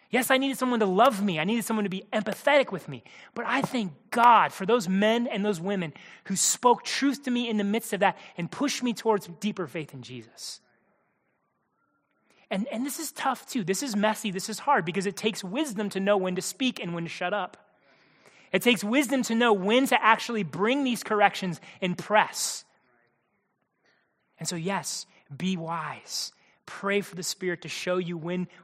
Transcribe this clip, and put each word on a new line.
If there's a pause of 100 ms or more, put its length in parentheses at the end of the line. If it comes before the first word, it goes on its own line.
Yes,
I
needed
someone
to
love
me.
I
needed
someone
to
be
empathetic
with
me. (300)
But
I
thank (200)
God
for
those
men
and
those
women (320)
who
spoke
truth
to
me
in
the
midst
of
that (200)
and
pushed
me
towards (120)
deeper
faith
in
Jesus. (1900)
And,
and
this
is
tough
too.
This
is
messy.
This
is
hard
because
it
takes
wisdom
to
know
when
to
speak
and
when
to
shut
up. (960)
It
takes
wisdom
to
know
when
to
actually
bring
these
corrections (220)
and
press. (1800)
And
so,
yes, (280)
be
wise. (340)
Pray
for
the
Spirit
to
show
you
when, (160)